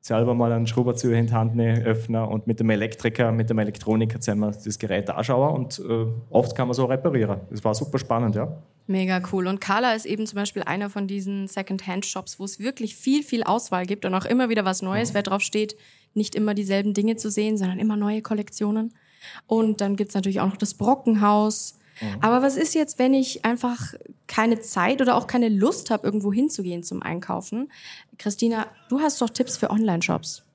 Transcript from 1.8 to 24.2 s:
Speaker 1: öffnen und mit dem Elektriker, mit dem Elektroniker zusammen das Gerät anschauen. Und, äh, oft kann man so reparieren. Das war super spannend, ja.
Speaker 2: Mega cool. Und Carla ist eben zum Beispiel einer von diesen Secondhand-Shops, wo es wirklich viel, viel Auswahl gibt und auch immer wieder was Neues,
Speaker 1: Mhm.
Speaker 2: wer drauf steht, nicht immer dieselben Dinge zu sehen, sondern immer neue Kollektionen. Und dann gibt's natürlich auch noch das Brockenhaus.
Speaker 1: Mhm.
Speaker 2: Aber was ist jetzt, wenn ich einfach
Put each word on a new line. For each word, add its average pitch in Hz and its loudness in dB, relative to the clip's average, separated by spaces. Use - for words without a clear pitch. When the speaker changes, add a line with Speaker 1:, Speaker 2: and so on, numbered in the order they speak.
Speaker 1:
öffnen 113 0
und 107 -4
mit 110 0
dem 113 4
Elektriker, 113 0
mit 113 0
dem 110 2
Elektroniker 110 0
zusammen 104 0
das 107 -6
Gerät 98 -2
anschauen. 127 2
Und, - -6
äh, 113 -2
oft - 2
kann 123 0
man 123 0
so 131 2
reparieren. 127 0
Das 107 -10
war 107 2
super - -2
spannend, 117 0
ja. 120 -2
Speaker 2:
Mega 185 0
cool. 185 0
Und 190 -2
Carla 226 2
ist 220 -6
eben 220 -2
zum 214 -8
Beispiel 202 -4
einer 202 -4
von 202 -4
diesen 196 -6
Secondhand-Shops, 190 -6
wo 190 -8
es 196 -8
wirklich 233 -6
viel, 285 2
viel 233 -2
Auswahl 185 0
gibt 202 -4
und 185 0
auch 190 0
immer 247 2
wieder 214 2
was 185 0
Neues, 208 -2
Speaker 1:
Mhm. - -8
Speaker 2:
wer 202 2
drauf 196 -2
steht, 214 -2
nicht 214 -2
immer 214 2
dieselben 202 0
Dinge 220 2
zu 220 -4
sehen, 214 0
sondern 185 0
immer 214 0
neue 208 0
Kollektionen. 214 -2
Und 220 2
dann 202 0
gibt's 202 -2
natürlich 196 0
auch 190 2
noch 190 -2
das - 0
Brockenhaus. 214 2
Speaker 1:
Mhm. 220 -6
Speaker 2:
Aber 240 4
was 269 2
ist 320 0
jetzt, 302 0
wenn 262 4
ich 262 0
einfach 240 -2